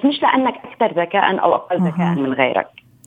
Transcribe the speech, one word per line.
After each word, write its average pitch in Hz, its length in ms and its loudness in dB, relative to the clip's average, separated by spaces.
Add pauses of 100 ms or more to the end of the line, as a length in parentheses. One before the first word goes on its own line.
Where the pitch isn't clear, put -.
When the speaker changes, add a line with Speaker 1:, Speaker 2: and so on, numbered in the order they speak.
Speaker 1:
مش 285 180 0
لأنك 262 320 2
أكثر - 460 -2
ذكاء 185 420 0
أو 170 120 4
أقل - 220 -2
Speaker 2:
أها. 180 100 2
Speaker 1:
ذكاء 170 280 0
من 135 180 -2
غيرك. 127 340 0 (400)